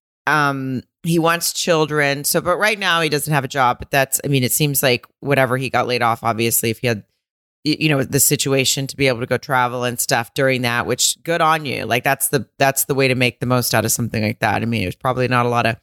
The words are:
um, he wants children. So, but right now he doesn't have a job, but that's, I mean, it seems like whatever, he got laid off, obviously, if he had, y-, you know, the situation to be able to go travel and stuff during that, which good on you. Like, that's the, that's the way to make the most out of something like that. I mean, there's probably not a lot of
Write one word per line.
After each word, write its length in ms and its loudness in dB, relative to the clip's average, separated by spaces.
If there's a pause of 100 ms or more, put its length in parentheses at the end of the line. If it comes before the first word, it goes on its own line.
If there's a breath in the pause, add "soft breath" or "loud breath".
(260)
um, 560 0 (220)
he 160 2
wants 320 0
children. 720 0
So, 160 0
but 180 0
right 200 0
now 220 0
he 80 0
doesn't 240 -2
have 120 2
a 40 -4
job, 320 0
but 100 -16
that's, 340 0
I 40 -2
mean, 160 2
it 80 0
seems 300 0
like 240 2 (140)
whatever, 360 0
he 140 -4
got 180 0
laid 140 -2
off, 200 0
obviously, 480 0
if 80 -4
he 80 -4
had, 160 -2 (640)
y-, 160 0
you 80 2
know, 160 2
the 160 0
situation 640 0
to 100 -12
be 120 2
able 100 0
to 80 -6
go 100 -2
travel 460 -2
and 160 -2
stuff 360 -2
during 280 0
that, 240 0
which 380 -2
good 160 -2
on 260 2
you. 200 -6
Like, 180 0
that's 240 0
the, 280 -2
that's 280 2
the 100 -2
way 140 2
to 80 2
make 240 0
the 60 -4
most 280 0
out 100 4
of 60 0
something 320 -2
like 160 -2
that. 240 0
I 20 -4
mean, 180 0
there's 120 -4
probably 320 -2
not 180 2
a 40 0
lot 180 2
of 160 0